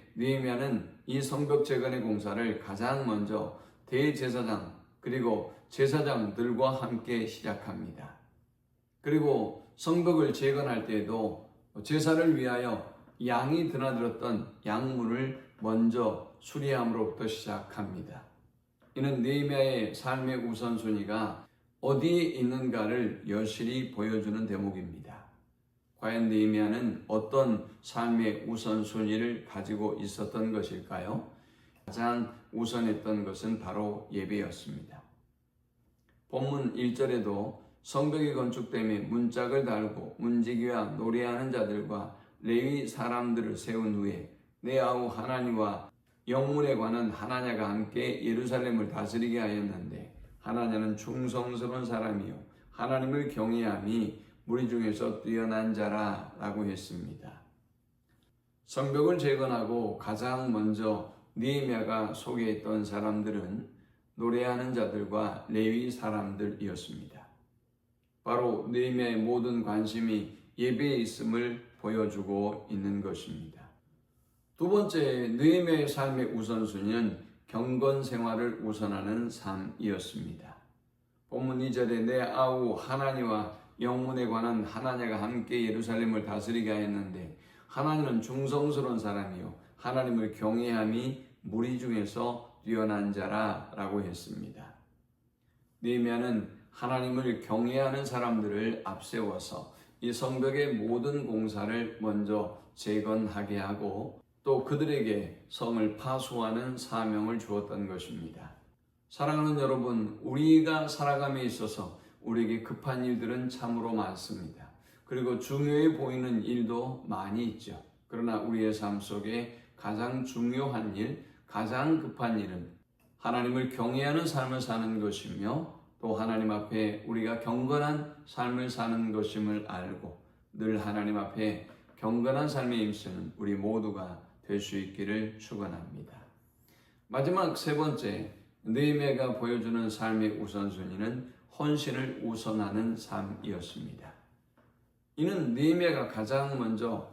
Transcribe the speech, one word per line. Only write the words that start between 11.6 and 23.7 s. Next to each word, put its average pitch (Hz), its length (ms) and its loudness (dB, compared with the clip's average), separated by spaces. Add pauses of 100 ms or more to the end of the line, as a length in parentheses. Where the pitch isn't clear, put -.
제사를 160 540 6
위하여 123 560 0 (340)
양이 135 420 2
드나들었던 120 840 -2 (120)
양문을 127 760 0 (180)
먼저 113 800 2
수리함으로부터 117 840 0
시작합니다. 101 960 -6 (720)
이는 135 280 2
느헤미야의 135 720 2
삶의 127 440 -2 (100)
우선순위가 110 1000 -2 (340)
어디에 156 420 4
있는가를 123 1080 0
여실히 113 600 -2